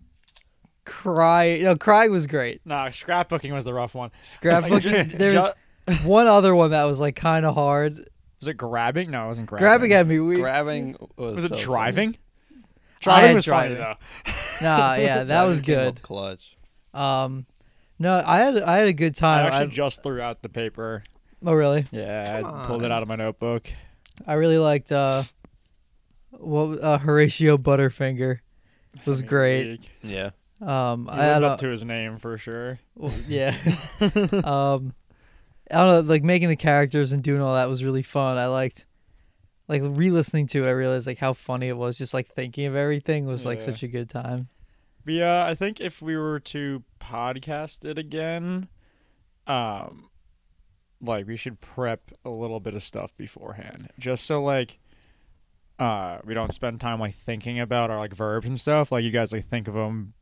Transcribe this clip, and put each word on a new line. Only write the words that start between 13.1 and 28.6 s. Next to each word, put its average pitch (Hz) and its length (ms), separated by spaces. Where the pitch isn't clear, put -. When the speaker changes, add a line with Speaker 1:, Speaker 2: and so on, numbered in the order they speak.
Speaker 1:
had 233 80
Speaker 2:
was 185 100
funny, 131 300
Speaker 1:
driving. - 20
Speaker 2:
though. - 80
<laughs> - 340
Speaker 1:
Nah, 143 300
yeah, 135 240
that 131 80
Speaker 3:
Driving 175 220
Speaker 1:
was 156 120
Speaker 3:
came 147 140
Speaker 1:
good. 131 140
Speaker 3:
up 120 120
clutch. 98 560
Speaker 1:
Um, 135 500
no, 180 260
I 170 140
had, 254 180
I 180 220
had 214 80
a 185 60
good 156 220
time. 156 300
Speaker 2:
I - 40
actually 139 160
Speaker 1:
I 131 100
Speaker 2:
just 139 260
threw 131 180
out 120 220
the 110 80
paper. 113 540
Speaker 1:
Oh, 165 80
really? 147 380
Speaker 2:
Yeah, 104 500
Speaker 3:
Come - 100
Speaker 2:
I 127 40
pulled 120 160
it 120 40
Speaker 3:
on. 117 80
Speaker 2:
out 113 100
of 104 40
my 110 80
notebook. 110 520
Speaker 1:
I 151 80
really 160 240
liked, 151 340
uh, 135 300
what, 156 500
uh, 151 160
Horatio 151 600
Butterfinger 131 800